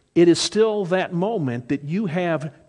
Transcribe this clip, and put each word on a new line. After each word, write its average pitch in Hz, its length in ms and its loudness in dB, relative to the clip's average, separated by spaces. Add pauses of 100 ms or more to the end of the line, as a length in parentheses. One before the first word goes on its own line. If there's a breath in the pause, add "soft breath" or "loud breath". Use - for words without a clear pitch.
(180 loud breath)
it 170 100 6
is 165 120 6
still 214 460 0
that 180 280 -2
moment 156 560 -2
that 143 140 -4
you 180 240 -4
have 160 440 -4 (180)